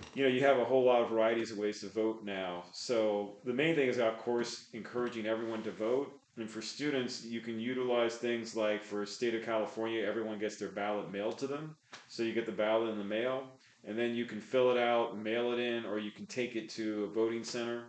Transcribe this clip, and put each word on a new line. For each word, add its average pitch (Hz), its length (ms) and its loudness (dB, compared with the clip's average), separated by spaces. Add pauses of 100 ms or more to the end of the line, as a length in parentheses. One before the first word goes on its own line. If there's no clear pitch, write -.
(140)
you 135 80 0
know, 135 60 6
you 127 140 4
have 139 160 8
a 120 60 4
whole 131 200 6
lot 123 180 8
of 110 60 2
varieties 113 420 2
of 107 80 -6
ways 104 220 -2
to 104 80 -8
vote 110 360 0
now. 92 460 -4
So 107 600 0 (120)
the 123 80 -2
main 156 220 2
thing 139 140 4
is, 120 100 0
of 113 200 2
course, 120 560 -2
encouraging 113 520 -4
everyone 113 380 -2
to 104 80 -4
vote. 120 440 0 (200)
And 113 120 -6
for 110 140 -8
students, 135 640 -4
you 117 160 -6
can 113 180 -6
utilize 120 560 2
things 117 400 -4
like, 107 300 0
for 104 200 -4
state 113 300 -2
of 110 100 -4
California, 113 600 -2
everyone 107 340 -2
gets 104 200 -4
their 101 100 -4
ballot 101 420 -2
mailed 104 280 -2
to 135 100 -4
them. 156 260 -6 (320)
So - 160 -6
you 113 100 0
get 113 140 0
the 110 60 -4
ballot 110 380 2
in 104 80 -4
the 101 60 -4
mail, 123 380 -2 (420)
and 104 140 -4
then 120 160 0
you 120 100 -2
can 107 160 -6
fill 127 300 4
it 123 80 4
out, 117 400 2
mail 120 340 0
it 120 60 0
in, 120 260 -2
or 104 140 -2
you 107 140 -4
can 101 140 -12
take 117 280 -4
it 110 160 -6
to 107 340 -2
a - 40 0
voting 113 340 0
center. 120 460 -4